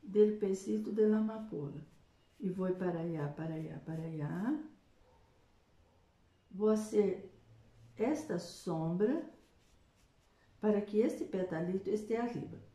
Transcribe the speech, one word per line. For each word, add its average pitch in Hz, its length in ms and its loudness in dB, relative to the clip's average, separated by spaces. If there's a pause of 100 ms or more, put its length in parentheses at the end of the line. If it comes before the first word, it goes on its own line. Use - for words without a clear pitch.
del 214 380 6
pesito 214 540 -2
de 214 120 6
la 214 120 6
amapola. 214 680 -4 (540)
E 196 100 -2
vou 185 260 -2
para 170 260 -2
allá, 160 260 -2
para 160 280 -6
allá, 160 300 -8
para 160 160 -6
allá. 165 560 -2 (1900)
Vou 208 200 2
fazer 208 600 2 (680)
esta 226 420 0
sombra 180 920 0 (1300)
para 208 180 4
que 208 220 2
este - 240 2
petalito 185 640 -2
esteja 220 340 0
arriba. 165 340 -6 (180)